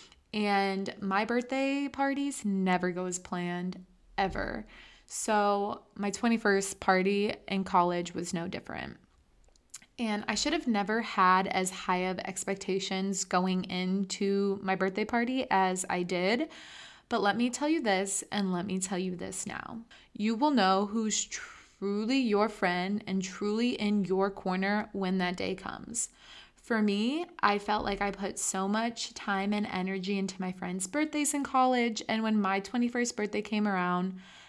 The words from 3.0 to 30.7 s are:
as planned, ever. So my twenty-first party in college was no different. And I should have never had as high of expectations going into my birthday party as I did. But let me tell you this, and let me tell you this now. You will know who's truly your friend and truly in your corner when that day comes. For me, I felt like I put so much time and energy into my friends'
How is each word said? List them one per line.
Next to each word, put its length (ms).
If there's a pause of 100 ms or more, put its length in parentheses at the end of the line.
as 100
planned, 680 (320)
ever. 520 (400)
So 760 (140)
my 160
twenty-first 680
party 540 (140)
in 160
college 500
was 180
no 160
different. 500 (1000)
And 300
I 80
should 180
have 140
never 340
had 460
as 240
high 380
of 100
expectations 1040
going 400
into 1000
my 140
birthday 300
party 440
as 400
I 140
did. 460 (600)
But 140
let 140
me 120
tell 180
you 140
this, 500
and 220
let 140
me 100
tell 220
you 160
this 320
now. 320 (340)
You 220
will 160
know 340
who's 400
truly 960
your 300
friend 580
and 160
truly 460
in 360
your 240
corner 640
when 260
that 180
day 200
comes. 540 (460)
For 280
me, 420 (160)
I 160
felt 260
like 160
I 120
put 260
so 300
much 480
time 380
and 180
energy 480
into 200
my 120
friends' 340